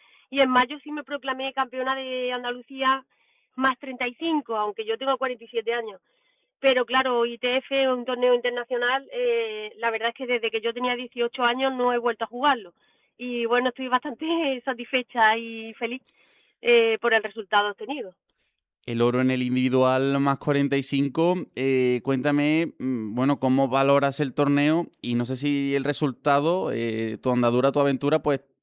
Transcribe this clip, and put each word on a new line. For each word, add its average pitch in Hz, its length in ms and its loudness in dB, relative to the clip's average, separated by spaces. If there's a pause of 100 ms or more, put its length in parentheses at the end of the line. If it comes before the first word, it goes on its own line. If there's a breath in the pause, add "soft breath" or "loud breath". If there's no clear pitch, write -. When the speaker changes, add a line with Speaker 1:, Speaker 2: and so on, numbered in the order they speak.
(300 soft breath)
Speaker 1:
y 277 120 2
en 269 80 4
mayo 254 340 2
sí 294 80 -12
me 294 140 -10
proclamé 269 480 -6
campeona 262 420 -2
de 254 380 -6
Andalucía 262 720 -4 (500)
más 262 240 0
treinta 262 260 -6
y 247 100 -6
cinco, 302 420 -2
aunque 214 260 -4
yo 220 140 -4
tengo 269 200 0
cuarenta 247 280 -4
y - 20 -20
siete 226 260 -4
años. 226 280 -8 (580)
Pero 254 260 2
claro, 247 400 2
I 240 120 -4
T 247 220 -2
F 269 240 -2
es 269 40 2
un 247 160 0
torneo 247 300 2
internacional, 247 800 0
eh, 226 640 -2
la 226 140 -2
verdad 220 180 -2
es 233 60 -10
que 262 120 -8
desde 233 240 -2
que 226 80 -2
yo 220 140 -4
tenía 247 240 -2
dieciocho 240 460 -4
años 262 300 0
no 247 200 0
he 240 60 0
vuelto 226 260 -2
a - 20 -10
jugarlo, 240 460 -2 (440)
y 240 280 -4
bueno, 247 240 2
estoy 262 180 -8
bastante 254 380 -4
<laughs> 277 400 -2
satisfecha 233 720 0
y 226 380 -10
feliz, 240 260 -8 (600 soft breath)
eh, 233 380 4
por 233 140 0
el 214 100 2
resultado 208 460 0
obtenido. 214 440 -10 (720)
Speaker 2:
El 117 160 0
oro 120 180 4
en 131 120 2
el 127 120 0
individual 131 800 2
más 139 180 2
cuarenta 139 380 0
y 139 40 0
cinco, 143 540 2 (220)
eh, 127 480 2
cuéntame, 147 760 0
mm, 117 360 -4
bueno, 135 220 2
cómo 131 300 2
valoras 139 540 2
el 139 120 -2
torneo 147 520 2 (160)
y 120 140 -2
no 120 100 0
sé 127 100 -4
si 139 400 0
el 139 80 0
resultado, 147 880 0
eh, 113 500 -4
tu 131 120 0
andadura, 123 400 2
tu 147 80 2
aventura, 143 420 2
pues 143 160 0 (240)